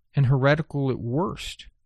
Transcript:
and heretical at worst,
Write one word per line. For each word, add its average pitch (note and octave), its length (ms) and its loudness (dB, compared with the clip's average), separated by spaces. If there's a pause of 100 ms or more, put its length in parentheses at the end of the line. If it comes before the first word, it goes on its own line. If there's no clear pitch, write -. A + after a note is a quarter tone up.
(160)
and C#3 100 4
heretical C#3 640 2
at B2 100 -2
worst, - 680 -6 (180)